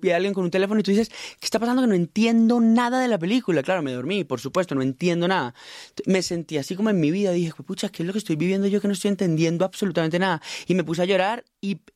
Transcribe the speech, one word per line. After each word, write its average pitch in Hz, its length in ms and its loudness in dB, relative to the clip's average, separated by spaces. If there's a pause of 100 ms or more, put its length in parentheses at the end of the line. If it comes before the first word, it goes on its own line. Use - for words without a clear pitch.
y 190 60 2
hay 175 40 4
alguien 185 220 0
con 185 100 -2
un 170 60 -2
teléfono. 196 300 2
Y - 20 0
tú 196 80 0
dices, 214 180 2
"¿Qué - 380 -16
está - 120 -2
pasando 240 220 0
que 247 80 2
no 202 60 4
entiendo 226 680 4
nada 240 400 4
de 247 80 0
la 214 100 0
película?". 175 440 0
Claro, 180 180 0
me 135 120 -2
dormí, 151 320 -2
por 127 140 -4
supuesto, 160 360 -2
no 131 80 0
entiendo 170 460 0
nada. 156 260 -2 (500)
Me 185 160 2
sentí 170 380 -4
así 156 180 -4
como 214 140 0
en 190 100 2
mi 151 100 2
vida. 190 220 0
Dije, 170 300 0
"Pucha, 196 260 -6
¿qué - 140 -8
es 170 40 -2
lo 190 60 -4
que 214 60 -4
estoy 165 180 -4
viviendo 190 300 0
yo 202 160 0
que 208 60 -2
no 202 40 0
estoy 196 160 -2
entendiendo 170 560 0
absolutamente 175 540 -2
nada?". 180 240 0 (240)
Y 175 80 2
me 180 100 2
puse 160 160 -4
a 180 60 2
llorar 202 360 0 (200)
y, 196 160 -4 (180)